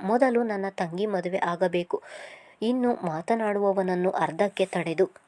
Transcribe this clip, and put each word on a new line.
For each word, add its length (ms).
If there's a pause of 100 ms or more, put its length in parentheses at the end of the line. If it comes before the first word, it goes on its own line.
ಮೊದಲು 400
ನನ್ನ 280
ತಂಗಿ 360
ಮದುವೆ 320
ಆಗಬೇಕು." 640 (600)
ಇನ್ನು 320
ಮಾತನಾಡುವವನನ್ನು 1160
ಅರ್ಧಕ್ಕೆ 560
ತಡೆದು 440 (180)